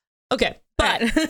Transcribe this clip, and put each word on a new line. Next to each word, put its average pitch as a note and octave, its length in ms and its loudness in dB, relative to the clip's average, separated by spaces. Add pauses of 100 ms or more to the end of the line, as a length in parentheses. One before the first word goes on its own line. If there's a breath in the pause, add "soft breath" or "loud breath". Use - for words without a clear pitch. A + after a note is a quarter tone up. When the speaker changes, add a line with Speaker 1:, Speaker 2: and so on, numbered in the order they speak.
(300)
Speaker 1:
Okay. - 280 -2 (180)
But - 240 0
Speaker 2:
Right. A3+ 120 0 (180)